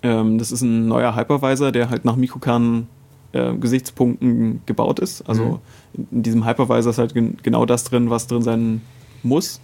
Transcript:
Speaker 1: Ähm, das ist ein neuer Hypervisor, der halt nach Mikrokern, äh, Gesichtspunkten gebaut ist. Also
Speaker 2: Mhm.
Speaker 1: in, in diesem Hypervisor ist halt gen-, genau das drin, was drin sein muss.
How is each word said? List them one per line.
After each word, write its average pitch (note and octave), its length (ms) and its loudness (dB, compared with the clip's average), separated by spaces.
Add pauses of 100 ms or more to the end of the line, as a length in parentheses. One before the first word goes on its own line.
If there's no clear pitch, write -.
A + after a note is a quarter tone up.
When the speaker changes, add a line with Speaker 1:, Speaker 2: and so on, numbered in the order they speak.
Speaker 1:
Ähm, A2+ 360 2
das A#2 140 -4
ist A#2+ 100 -4
ein A2+ 260 2
neuer A#2+ 280 2
Hypervisor, C3+ 540 0
der A#2+ 200 0
halt A#2 140 -4
nach A#2+ 120 2
Mikrokern, A#2+ 720 0 (440)
äh, B2 220 -2
Gesichtspunkten A#2+ 1120 0
gebaut A#2+ 320 0
ist. - 300 -6
Also A2+ 160 2
Speaker 2:
Mhm. A#2 140 -2 (360)
Speaker 1:
in, - 160 -10
in A#2 140 -2
diesem A2+ 220 2
Hypervisor A#2+ 440 2
ist A2+ 80 -4
halt A#2 160 0
gen-, A#2 280 0
genau A2+ 240 2
das B2 180 0
drin, A#2+ 260 0
was A#2 160 -2
drin A#2+ 160 -2
sein A2+ 400 -2 (400)
muss. - 420 -2